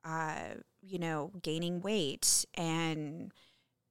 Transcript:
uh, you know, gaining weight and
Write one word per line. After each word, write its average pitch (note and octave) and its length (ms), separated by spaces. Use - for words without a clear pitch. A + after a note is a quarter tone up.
uh, D#3 520
you F#3+ 140
know, E3 340
gaining E3+ 380
weight F#3 640
and D#3+ 760